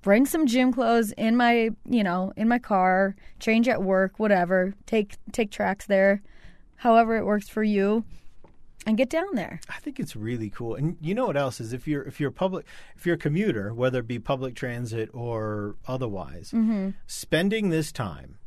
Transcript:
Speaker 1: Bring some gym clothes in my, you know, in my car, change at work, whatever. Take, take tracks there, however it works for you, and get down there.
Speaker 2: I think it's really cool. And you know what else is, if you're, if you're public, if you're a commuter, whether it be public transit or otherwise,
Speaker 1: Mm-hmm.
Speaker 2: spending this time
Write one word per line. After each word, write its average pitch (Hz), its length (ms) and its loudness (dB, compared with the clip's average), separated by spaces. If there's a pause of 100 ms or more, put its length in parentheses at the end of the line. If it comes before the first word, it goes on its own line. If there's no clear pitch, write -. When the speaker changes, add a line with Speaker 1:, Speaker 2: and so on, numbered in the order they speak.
Speaker 1:
Bring 214 240 6
some 311 220 2
gym 254 260 4
clothes 233 380 2
in 226 260 0
my, 233 320 4 (180)
you 226 160 2
know, 185 320 0
in 220 120 0
my 240 100 4
car, 190 580 2 (240)
change 226 280 4
at 208 160 0
work, 190 340 2
whatever. 190 560 2 (140)
Take, 214 280 0 (160)
take 220 200 -2
tracks 202 340 -2
there, 196 360 4 (560)
however 226 400 6
it 196 80 -2
works 208 220 0
for 220 160 -4
you, 208 400 2 (840)
and 220 100 2
get 254 120 2
down 330 260 -2
there. 170 240 -6 (100)
Speaker 2:
I - 80 -12
think - 220 -10
it's - 160 -6
really 110 340 -6
cool. 113 240 -6
And 151 280 -2
you 165 120 -4
know 240 140 0
what 143 100 -2
else 131 240 -2
is, 113 100 -8
if 127 160 -8
you're, 147 140 -2
if - 180 -14
you're 139 120 -2
public, 185 340 -4 (320)
if - 80 -16
you're 175 80 2
a 160 60 -2
commuter, 143 560 0
whether 127 240 0
it 120 80 -6
be 120 100 -4
public 131 380 -4
transit 120 580 -6
or 107 600 -4 (120)
otherwise, 104 640 -6
Speaker 1:
Mm-hmm. 220 380 0 (160)
Speaker 2:
spending 196 640 0
this 160 220 0
time 78 560 -10